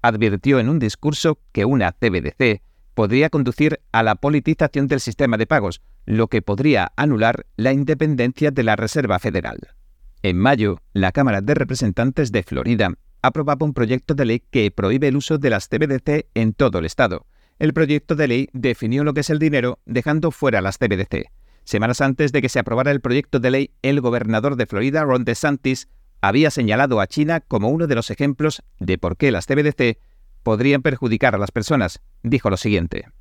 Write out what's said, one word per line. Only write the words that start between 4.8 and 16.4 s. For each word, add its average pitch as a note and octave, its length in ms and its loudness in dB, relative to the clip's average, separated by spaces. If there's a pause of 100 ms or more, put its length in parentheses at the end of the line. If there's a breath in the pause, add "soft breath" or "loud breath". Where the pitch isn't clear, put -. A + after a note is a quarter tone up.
del C3 140 -2
sistema A#2+ 360 -2
de A2 100 0
pagos, G2+ 360 -2 (220)
lo A2 240 0
que G#2+ 140 -2
podría G#2+ 540 0
anular A#2 500 0 (100)
la B2 160 0
independencia C#3 800 0
de C3+ 120 -2
la A2 140 2
Reserva G#2+ 420 0
Federal. F2 400 -4 (640)
En F2+ 160 0
mayo, A2 420 2 (120)
la F#2+ 200 0
Cámara A#2+ 280 2
de A#2 140 0
Representantes B2+ 760 -2
de G2+ 140 0
Florida G2 500 0 (280)
aprobaba C#3+ 440 0
un D3 80 -2
proyecto B2+ 400 0
de C#3 120 0
ley A#2 240 0
que G#2+ 200 2
prohíbe B2+ 380 0
el C3+ 80 2
uso D3 220 -2
de C#3 120 2
las G2+ 180 -2
C B2 100 -2
B D#3 100 2
D C3 160 -2
C D3+ 300 -2
en A2 180 2